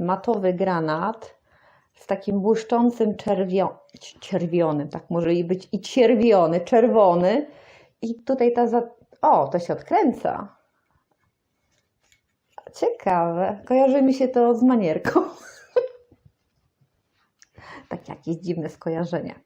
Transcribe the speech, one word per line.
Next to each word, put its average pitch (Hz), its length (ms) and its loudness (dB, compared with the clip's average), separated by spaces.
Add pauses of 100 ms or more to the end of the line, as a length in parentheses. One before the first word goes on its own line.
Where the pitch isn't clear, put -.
matowy 190 520 -2
granat 175 880 -4 (600)
z - 60 -20
takim 196 340 -4
błyszczącym 226 720 0
czerwio-, 185 640 -2 (420)
czerwionym, 160 680 -2
tak - 220 -12
może 170 240 0
i 175 100 -2
być 180 280 -6
i 180 80 -4
czerwiony, 214 800 4
czerwony. 208 840 4 (560)
I 226 120 -6
tutaj 240 380 0
ta 240 140 2
za-, 233 240 -2 (320)
o, 180 260 4
to 175 100 -2
się 175 140 -6
odkręca. - 840 -2 (2250)
Ciekawe, 180 920 -2
kojarzy 262 360 2
mi 269 120 4
się 262 140 0
to 240 260 2
z 233 80 -4
manierką. 226 600 2
<laughs> - 60 -10 (2500)
Tak, - 200 -14
jakieś - 280 -10
dziwne 165 320 -8
skojarzenie. 165 640 -8 (120)